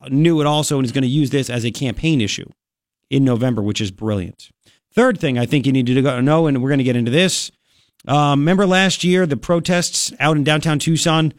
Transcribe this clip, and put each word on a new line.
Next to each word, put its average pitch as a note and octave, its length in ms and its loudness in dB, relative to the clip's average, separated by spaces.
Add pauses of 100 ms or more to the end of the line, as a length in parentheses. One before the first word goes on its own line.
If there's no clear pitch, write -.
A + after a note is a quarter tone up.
knew D#3 320 2
it D3 60 0
also D3+ 320 0
and C3 80 0
is A2+ 40 -4
gonna C3+ 180 -2
use C#3 200 0
this C3+ 220 -2
as B2 120 -4
a A#2 80 -2
campaign C#3 520 -2
issue - 260 -6 (600)
in C#3 120 2
November, B2 380 0
which G#2 220 -2
is G2 80 -4
brilliant. G2 580 -8 (460)
Third A#3 260 2
thing B2+ 180 -2
I A#2+ 60 0
think C3 220 0
you C#3 60 2
need C3 120 2
to B2+ 160 2
go, B2+ 220 0
know, D#3 240 2
and C3+ 160 0
we're C3+ 80 -2
gonna C#3 140 2
get B2 120 0
into A#2+ 140 0
this. E3+ 400 0 (560)
Um, C#3+ 340 2
remember F#3 260 2
last F#3 380 0
year, F3+ 220 2
the C#3 100 -2
protests F3 840 -2
out D3+ 200 2
in C#3+ 40 2
downtown D3+ 360 0
Tucson, D#3+ 600 0